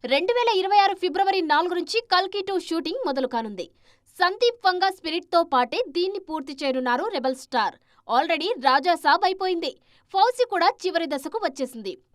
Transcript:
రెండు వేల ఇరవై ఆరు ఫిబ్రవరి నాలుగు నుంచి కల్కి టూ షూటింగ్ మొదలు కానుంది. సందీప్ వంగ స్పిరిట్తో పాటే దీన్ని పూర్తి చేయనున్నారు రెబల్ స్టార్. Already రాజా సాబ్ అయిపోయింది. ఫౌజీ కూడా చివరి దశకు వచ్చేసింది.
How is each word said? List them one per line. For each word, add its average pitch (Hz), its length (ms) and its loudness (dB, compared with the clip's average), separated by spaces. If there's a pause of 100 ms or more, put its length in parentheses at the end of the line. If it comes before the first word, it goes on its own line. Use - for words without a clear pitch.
రెండు 294 280 0
వేల 466 260 2
ఇరవై 392 180 2
ఆరు 392 180 4
ఫిబ్రవరి 381 460 0
నాలుగు 330 320 2
నుంచి 403 380 -4
కల్కి 381 300 0
టూ 381 180 -4
షూటింగ్ 339 460 -4
మొదలు 262 220 -2
కానుంది. 220 440 -6 (360)
సందీప్ 440 600 0
వంగ 370 220 2
స్పిరిట్తో 339 540 -2
పాటే 285 440 0
దీన్ని 359 320 -4
పూర్తి 311 440 -10
చేయనున్నారు 262 420 -2
రెబల్ 262 300 -2
స్టార్. 220 400 -4 (420)
Already 320 480 -2
రాజా 349 300 4
సాబ్ 311 300 4
అయిపోయింది. 370 520 -2 (360)
ఫౌజీ 480 320 4
కూడా 359 260 2 (140)
చివరి 330 220 0
దశకు 294 360 -6
వచ్చేసింది. 247 540 -6 (180)